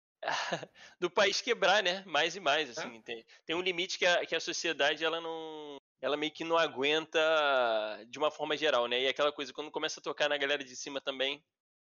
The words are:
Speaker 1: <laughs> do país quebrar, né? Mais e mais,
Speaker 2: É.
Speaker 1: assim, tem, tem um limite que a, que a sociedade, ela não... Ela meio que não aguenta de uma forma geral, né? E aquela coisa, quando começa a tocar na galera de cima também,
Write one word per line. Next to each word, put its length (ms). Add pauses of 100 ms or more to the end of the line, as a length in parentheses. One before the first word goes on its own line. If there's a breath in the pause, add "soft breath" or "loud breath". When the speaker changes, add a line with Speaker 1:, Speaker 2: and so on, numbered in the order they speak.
(220)
Speaker 1:
<laughs> 480 (300 loud breath)
do 100
país 300
quebrar, 420
né? 240
Mais 300
e 40
mais, 360
Speaker 2:
É. 40
Speaker 1:
assim, 220
tem, 220 (200 loud breath)
tem 120
um 60
limite 360
que 80
a, 180
que 100
a 60
sociedade, 640
ela 160
não... 560 (240)
Ela 160
meio 160
que 120
não 140
aguenta 600 (880)
de 100
uma 120
forma 260
geral, 300
né? 160
E 60
aquela 240
coisa, 200
quando 180
começa 300
a 20
tocar 260
na 80
galera 280
de 120
cima 240
também, 420 (400)